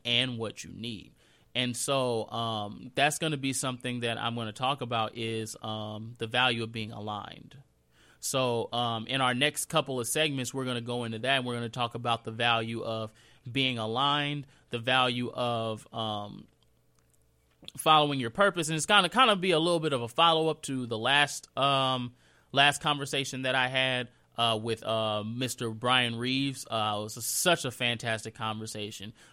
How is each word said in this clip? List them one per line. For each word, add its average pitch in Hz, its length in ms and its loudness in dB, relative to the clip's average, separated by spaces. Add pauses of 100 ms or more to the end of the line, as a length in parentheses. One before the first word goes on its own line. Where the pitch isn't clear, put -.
and 120 320 2
what 110 260 -6
you - 80 -16
need. 107 400 -12 (440)
And 123 200 -2
so, 127 540 0
um, 113 640 -6
that's 147 220 2
gonna 156 200 -2
be 135 140 -2
something 123 500 -4
that 117 160 -2
I'm 117 180 -4
gonna 110 180 -6
talk 135 280 -2
about 117 360 -2
is, 113 440 -4
um, 110 580 -8
the 113 80 -6
value 120 360 2
of 113 80 -6
being 110 200 -8
aligned. 104 640 -10 (640)
So, 120 520 0
um, 117 360 -2
in 135 120 -2
our 127 140 2
next 143 320 0
couple 143 340 0
of 113 80 -2
segments, 143 460 0
we're 131 120 -4
gonna 123 140 -2
go 120 240 -4
into 113 160 -6
that, 131 180 2
and 123 80 -2
we're 123 100 -2
gonna 120 140 -4
talk 117 260 -4
about 117 280 -2
the 113 80 -8
value 117 500 0
of 110 300 -6 (400)
being 131 260 0
aligned, 143 720 0 (220)
the 120 100 -4
value 123 520 2
of, 113 640 -2
um, 104 540 -6 (1300)
following 151 420 4
your 120 100 -2
purpose. 175 400 2
And 160 80 0
it's 147 80 -2
gonna 202 240 6
kind 240 200 6
of 196 120 4
be 190 100 2
a 156 80 6
little 170 200 4
bit 156 140 0
of 123 80 2
a 117 60 -4
follow-up 160 560 4
to 131 220 -4
the 113 120 -4
last, 139 500 2 (100)
um, 131 560 2 (380)
last 139 300 6
conversation 139 640 -2
that 131 120 2
I 127 120 4
had, 131 420 0 (260)
uh, 117 240 4
with, 113 240 -4
uh, 110 400 0
Mister 117 460 -4
Brian 120 460 2
Reeves. 131 500 -4
Uh, 107 320 0
it 107 60 -4
was 110 140 -10
a, 117 40 -10
such - 440 2
a 123 60 -4
fantastic 113 640 -2
conversation. 107 800 -8 (200)